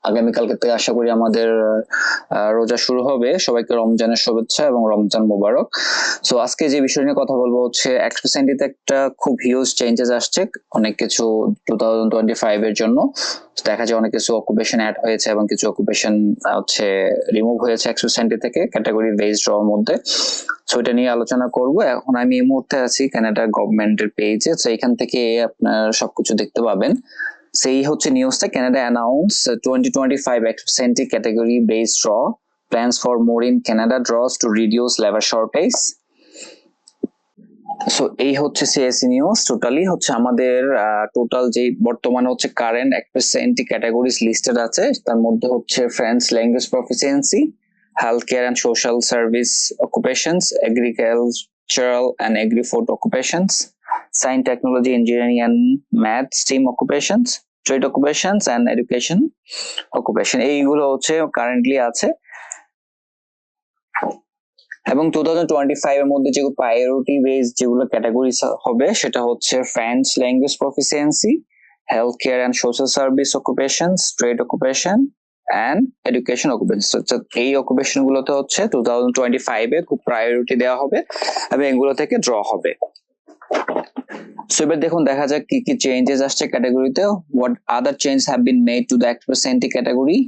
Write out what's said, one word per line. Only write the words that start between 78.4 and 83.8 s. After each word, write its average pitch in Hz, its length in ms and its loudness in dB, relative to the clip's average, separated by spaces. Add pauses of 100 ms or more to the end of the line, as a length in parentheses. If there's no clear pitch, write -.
টু 135 140 0
থাউজেন্ড 120 340 2
টোয়েন্টি 123 220 0
ফাইভ 117 340 -2
এ 160 100 0
খুব 143 220 -4
প্রায়োরিটি 123 520 0
দেওয়া 123 200 2
হবে 143 260 -2 (500)
এবং 139 140 2
এগুলো 135 280 2
থেকে 151 220 -2
ড্র 113 300 0
হবে। 107 280 -2 (1800)